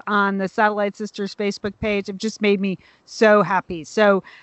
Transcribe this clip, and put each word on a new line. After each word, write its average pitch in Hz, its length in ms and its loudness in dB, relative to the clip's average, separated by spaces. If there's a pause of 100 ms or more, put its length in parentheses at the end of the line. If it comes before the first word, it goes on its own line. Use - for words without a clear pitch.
on 196 320 0
the 190 80 -2
Satellite 208 480 0
Sisters 202 400 -8
Facebook 202 460 -6
page 208 260 -2
have 196 120 -10
just 220 220 -6
made 202 200 2
me 190 180 -4 (260)
so 214 380 4
happy. 175 400 -4
So 202 400 2 (200)